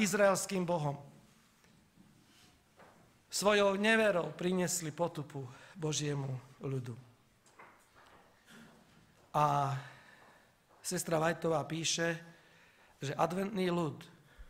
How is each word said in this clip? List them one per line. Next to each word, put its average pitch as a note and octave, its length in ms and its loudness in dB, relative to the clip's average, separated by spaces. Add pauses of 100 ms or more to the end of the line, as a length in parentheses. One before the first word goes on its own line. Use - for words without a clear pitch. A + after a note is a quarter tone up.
izraelským F#3+ 640 2
Bohom. D3+ 320 0 (2250)
Svojou G3+ 500 4
neverou G3+ 560 4
priniesli F3+ 560 0
potupu D3 560 -4 (320)
Božiemu D3 540 -2 (340)
ľudu. B2+ 320 -6 (2500)
A C#3+ 400 2 (1040)
sestra E3+ 400 -2
Vajtová E3 480 2
píše, E3 480 0 (800)
že C3+ 160 -6
adventný F#3 560 0
ľud E3+ 320 -2 (500)